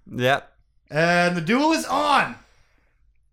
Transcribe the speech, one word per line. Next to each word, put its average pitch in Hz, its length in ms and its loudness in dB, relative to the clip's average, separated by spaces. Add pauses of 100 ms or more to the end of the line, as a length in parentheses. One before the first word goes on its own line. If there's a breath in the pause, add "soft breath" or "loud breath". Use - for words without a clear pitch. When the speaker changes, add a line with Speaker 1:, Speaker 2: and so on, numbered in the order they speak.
(100)
Speaker 1:
Yep. 127 400 -2 (400)
Speaker 2:
And 175 460 0
the 170 40 -4
duel 247 320 0
is 269 120 -2
on. 277 500 0 (1000)